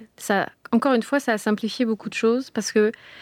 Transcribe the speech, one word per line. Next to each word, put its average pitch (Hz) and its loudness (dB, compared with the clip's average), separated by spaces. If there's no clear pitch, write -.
ça, 196 0
encore 247 4
une 226 2
fois, 285 0
ça 254 -2
a 214 0
simplifié 214 -2
beaucoup 220 -4
de - -10
choses 233 0
parce - -4
que 214 4